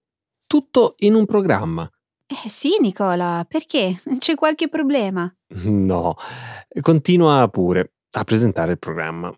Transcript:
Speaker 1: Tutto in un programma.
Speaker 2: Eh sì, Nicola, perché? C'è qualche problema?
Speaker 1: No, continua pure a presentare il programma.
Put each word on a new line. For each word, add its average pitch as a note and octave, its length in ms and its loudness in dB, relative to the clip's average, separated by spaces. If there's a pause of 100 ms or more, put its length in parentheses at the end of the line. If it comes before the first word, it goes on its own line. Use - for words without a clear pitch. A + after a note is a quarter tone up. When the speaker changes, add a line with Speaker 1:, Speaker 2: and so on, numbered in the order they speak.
(460)
Speaker 1:
Tutto - 520 2
in G#3 160 4
un A3 100 6
programma. G2+ 680 -2 (360)
Speaker 2:
Eh - 220 -12
sì, D4 320 -2
Nicola, F3+ 680 0
perché? G#3 540 -2 (180)
C'è D#4+ 160 -2
qualche D#4 340 0
problema? G#3+ 640 -2 (320)
Speaker 1:
No, F#2+ 520 0 (640)
continua D#3 680 4
pure F2+ 460 0 (180)
a G#2 120 -4
presentare G2 480 0
il E2+ 60 -4
programma. E2 600 -8